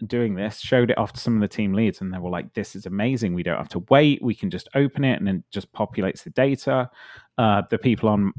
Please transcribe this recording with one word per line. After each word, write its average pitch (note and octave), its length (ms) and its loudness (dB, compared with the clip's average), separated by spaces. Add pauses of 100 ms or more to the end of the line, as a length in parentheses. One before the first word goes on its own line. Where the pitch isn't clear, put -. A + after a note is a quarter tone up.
doing A2+ 300 0
this, G#2 240 -6
showed B2 320 2
it - 60 2
off G#2 160 -2
to - 60 -12
some A#2 160 0
of G#2+ 60 4
the G2+ 60 2
team G2+ 260 -2
leads, G#2 280 0
and F#2 120 -6
they F#2 40 -8
were F2+ 120 -6
like, F2 240 -6
"This - 220 -6
is G2+ 100 -14
amazing. G#2 500 -2
We F2 80 -4
don't E2+ 140 -2
have - 120 -8
to F2 200 -8
wait. D3 320 6
We A2+ 140 0
can G2 140 -6
just F2+ 260 -8
open C#3 300 2
it B2 140 0
and G2 100 0
it F#2 220 -2
just - 200 -8
populates - 520 -4
the - 80 -14
data." C3 580 0 (480)
Uh, G#2 320 4
the A2+ 80 0
people A2 320 2
on, G#2 300 2